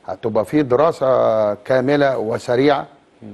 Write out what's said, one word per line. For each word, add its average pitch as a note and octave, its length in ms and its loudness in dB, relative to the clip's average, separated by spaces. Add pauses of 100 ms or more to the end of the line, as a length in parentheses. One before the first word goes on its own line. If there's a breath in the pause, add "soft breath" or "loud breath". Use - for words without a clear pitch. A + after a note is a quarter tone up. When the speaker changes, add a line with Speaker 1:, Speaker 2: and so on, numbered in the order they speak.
Speaker 1:
هتبقى G#2+ 380 -4
في D3+ 180 0
دراسه A#2+ 920 2
كامله C3+ 640 0
وسريعه، C3 680 0 (360)
Speaker 2:
مم. G#2+ 100 -18